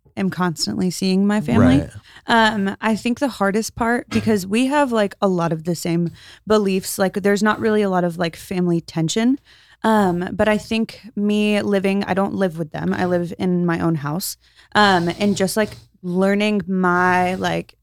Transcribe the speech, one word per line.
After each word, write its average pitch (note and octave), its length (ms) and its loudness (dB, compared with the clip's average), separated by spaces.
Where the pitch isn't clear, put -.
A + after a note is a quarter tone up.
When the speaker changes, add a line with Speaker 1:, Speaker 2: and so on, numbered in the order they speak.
Speaker 1:
am F#3+ 120 0
constantly F3+ 640 -2
seeing F#3+ 340 0
my G#3 160 0
family. B3 380 4
Speaker 2:
Right. D4 100 -6
Speaker 1:
Um, A3 540 2
I A3 140 0
think A#3+ 240 -2
the C#4+ 80 0
hardest G3+ 480 -2
part, A#3 340 -2
because G#3+ 360 0
we A3+ 220 0
have, C#4+ 240 2
like, G#3+ 300 0
a G3+ 60 2
lot E3+ 240 0
of D#3+ 120 -6
the E3+ 120 -2
same E3+ 360 -2
beliefs, G3 540 0
like, F#3 140 0
there's G3+ 280 0
not G#3+ 180 2
really G#3+ 220 0
a G3+ 80 0
lot F3+ 140 0
of, E3+ 160 -2
like, E3+ 160 -2
family F3 460 -2
tension. A3+ 580 -2
Um, G3 500 2
but G#3 140 0
I G#3+ 120 2
think - 420 -4
me G#3 460 2
living, G3 420 0
I F#3+ 100 -4
don't G3 220 -2
live F#3 240 -2
with D#3 120 -6
them. E3 220 -4
I F3+ 120 -2
live F3 340 -2
in F3+ 260 0
my E3+ 140 0
own E3 160 0
house. D3 420 -6
Um, F#3+ 340 4
and G3+ 180 2
just, F#3+ 200 0
like, G#3+ 120 0
learning G3 640 0
my, F3+ 680 2
like, E3+ 480 -4